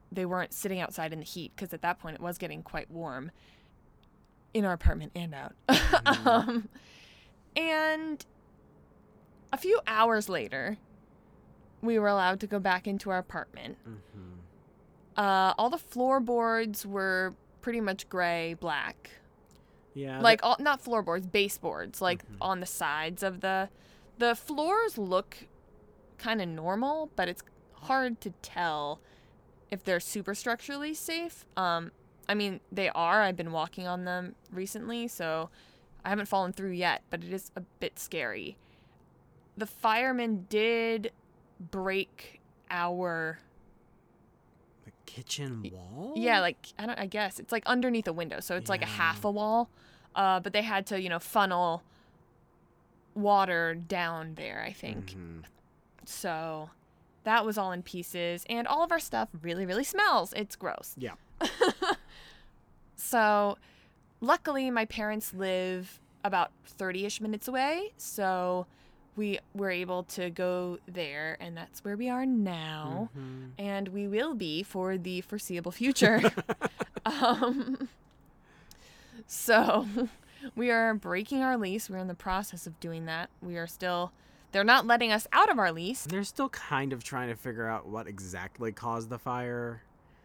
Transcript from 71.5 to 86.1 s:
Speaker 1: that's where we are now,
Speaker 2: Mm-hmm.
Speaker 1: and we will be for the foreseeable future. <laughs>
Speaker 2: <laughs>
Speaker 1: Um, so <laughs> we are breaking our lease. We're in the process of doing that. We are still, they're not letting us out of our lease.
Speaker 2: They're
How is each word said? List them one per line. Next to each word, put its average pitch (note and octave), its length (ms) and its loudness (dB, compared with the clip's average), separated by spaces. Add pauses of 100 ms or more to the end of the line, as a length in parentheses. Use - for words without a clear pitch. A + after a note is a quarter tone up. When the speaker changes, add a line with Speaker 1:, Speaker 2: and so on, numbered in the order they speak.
Speaker 1:
that's - 280 -16
where G3+ 120 -4
we B3 140 -2
are B3 160 0
now, E3 920 0
Speaker 2:
Mm-hmm. C3 300 -10 (140)
Speaker 1:
and G3 300 -4
we G3+ 180 -4
will A#3+ 260 0
be F3 300 -4
for F#3+ 340 -2
the F3+ 240 -4
foreseeable F3+ 500 -6
future. A3+ 560 6
<laughs> - 100 4
Speaker 2:
<laughs> - 680 -4
Speaker 1:
Um, B3 840 0 (1400)
so A3+ 600 6 (340)
<laughs> - 360 -16
we A#3+ 140 2
are A3+ 220 4
breaking G#3+ 480 -2
our C4 160 2
lease. G#3 320 -2
We're F#3+ 100 -6
in F#3 80 -4
the F3+ 80 -6
process F#3+ 520 -6
of D#3+ 140 -14
doing E3 240 -8
that. E3 240 -6 (120)
We F3 160 -8
are E3+ 100 -4
still, F3 440 -2 (400)
they're G3 140 4
not B3 200 8
letting A#3 280 6
us G#3+ 180 2
out F#4+ 180 8
of D#4+ 80 4
our F#3+ 140 4
lease. F3 320 -6
Speaker 2:
They're F#3+ 220 -2